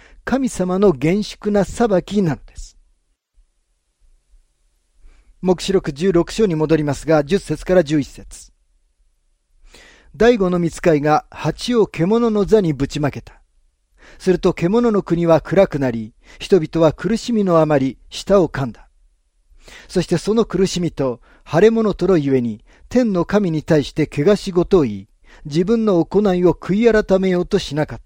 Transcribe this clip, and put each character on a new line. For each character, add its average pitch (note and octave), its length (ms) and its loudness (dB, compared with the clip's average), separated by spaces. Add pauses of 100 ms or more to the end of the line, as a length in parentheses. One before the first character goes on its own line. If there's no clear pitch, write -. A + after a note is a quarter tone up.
(260)
神 B3+ 240 -2
様 F3+ 300 -4
の G3+ 120 4
厳 D#3+ 320 0
粛 - 280 -8
な G3+ 120 2
裁 - 240 -2 (160)
き G3+ 180 -2
な E3+ 100 0
の A#2 140 -8
で - 100 -20
す。 - 220 -16 (2750)
黙 F3+ 200 0
示 - 120 -6
録 F3+ 180 0
十 E3+ 220 -2
六 E3+ 180 0
章 A3 140 0
に F3 100 0
戻 D#3 220 0
り D3+ 60 0
ま D3 100 -2
す - 120 -10
が、 D3+ 180 2
十 E3 160 -2
節 - 260 -10
か F#3 100 2
ら F#3 80 4
十 D3+ 160 0
一 C3 80 -4
節。 - 460 -20 (1600)
第 A3+ 220 4
五 F#3+ 120 0
の F3 100 0
御 E3+ 100 0
使 E3 240 0
い D3 80 2
が D3+ 300 2
蜂 - 440 -6
を G#3+ 120 2
獣 A3+ 420 0
の G#3 160 0
座 G3+ 160 4
に E3 120 0
ぶ C3+ 140 -4
ち - 120 -8
ま D3 100 -2
け A#2 120 -12
た。 - 200 -20 (800)
す F#3+ 120 0
る F3 80 2
と F3 140 0
獣 A3+ 380 0
の G3+ 100 0
国 F3 240 -2
は D#3+ 160 4
暗 F3+ 260 2
く D3 120 -6
な C3 120 0
り、 A2+ 220 -8 (260)
人 F#3+ 220 2
々 D#3+ 240 0
は D3 80 4
苦 G#3+ 240 -4
し A#3+ 160 -6
み G#3+ 100 0
の F3 160 4
あ D#3 60 4
ま D3+ 120 0
り C3 200 -2 (120)
舌 - 320 0
を D#3 60 0
噛 - 180 -6
ん A#2 60 -8
だ。 - 180 -20 (960)
そ - 140 -4
し D#3+ 60 -4
て F3 100 0
そ G3 160 -2
の A3 120 2
苦 F#3 220 -2
し - 120 -6
み E3+ 120 -4
と C3 300 -6 (240)
腫 D#3+ 160 0
れ A3 100 6
物 A3+ 220 0
と F3+ 140 -4
の F#3+ 100 4
ゆ C#3 200 2
え B2+ 40 2
に、 A#2 220 -6 (260)
天 A#3+ 220 0
の F3 140 0
神 G3 260 0
に D#3 120 -4
対 D3+ 200 2
し - 80 -8
て D3+ 200 -2
汚 E3+ 240 2
し G3 160 -8
事 F3 280 2
を D3+ 40 2
言 A#2 80 -2
い、 G2 160 -12 (380)
自 D#3 200 -2
分 A3+ 180 0
の F#3 200 2
行 F#3+ 180 0 (120)
い F3+ 120 0
を E3 80 4
悔 G#3+ 360 0
い G#3+ 160 2
改 F#3+ 140 2
め F#3+ 100 0
よ F3+ 120 0
う F3 40 -2
と F#3+ 140 -2
し - 160 -10
な D3+ 100 -2
か A#2 100 -14
っ A2+ 100 -16